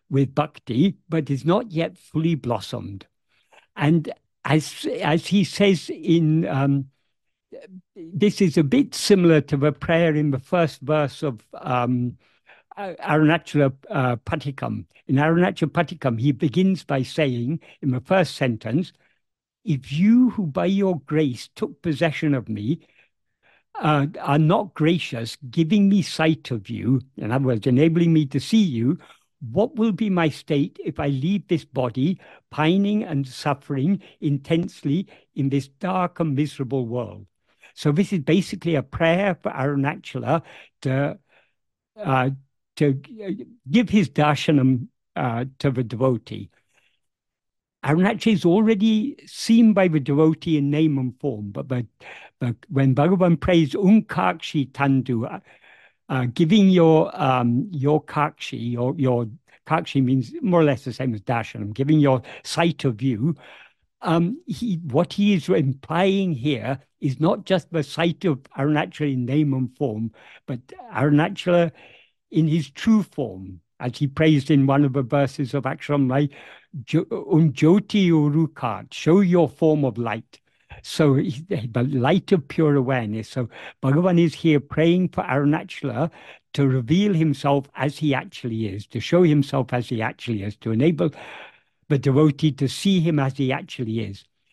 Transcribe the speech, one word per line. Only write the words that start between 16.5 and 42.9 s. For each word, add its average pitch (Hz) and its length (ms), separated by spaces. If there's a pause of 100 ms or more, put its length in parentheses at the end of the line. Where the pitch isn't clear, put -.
by 135 200
saying, 127 580 (200)
in 143 100
the 123 100
first 185 340
sentence, 123 560 (720)
"If 139 300
you 220 380
who 202 140
by 160 200
your 190 340
grace 147 560
took - 260
possession 156 520
of 123 160
me, 110 320 (920)
uh, 151 320 (120)
are 143 200
not 180 340
gracious, 151 640 (120)
giving 120 380
me 180 140
sight - 500
of 113 180
you," 117 320 (140)
in 110 160
other 135 140
words, 117 200
enabling 160 460
me 156 140
to 135 160
see 220 200
you, 139 380 (400)
"what 160 380
will 220 160
be 214 160
my 175 180
state 147 560
if - 160
I 147 80
leave 147 400
this 160 160
body, 131 560 (320)
pining 196 540
and 139 200
suffering 143 760 (180)
intensely 165 880 (260)
in 135 160
this 139 200
dark 180 500
and 156 160
miserable 135 500
world?" 104 400 (480)
So - 180
this 170 200
is 185 100
basically 170 520
a 139 80
prayer 175 600
for - 80
Arunachala 139 880 (400)
to, 135 380 (760)
uh, 139 360 (460)
to, 135 240 (220)